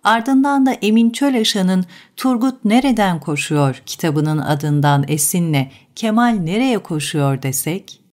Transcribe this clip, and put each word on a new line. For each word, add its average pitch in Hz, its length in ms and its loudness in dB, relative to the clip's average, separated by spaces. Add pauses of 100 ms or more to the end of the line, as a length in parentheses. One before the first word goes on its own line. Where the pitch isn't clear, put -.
ardından 269 600 2
da 262 60 2
Emin 226 380 2
Çölaşan'ın 214 760 0 (300)
Turgut 254 500 -2
Nereden 208 540 2
Koşuyor 147 680 -2
kitabının 156 520 -2
adından 147 680 0
esinle 151 640 -2 (240)
Kemal 233 380 0
nereye 208 460 -2
koşuyor 143 600 -2
desek 151 600 -6 (160)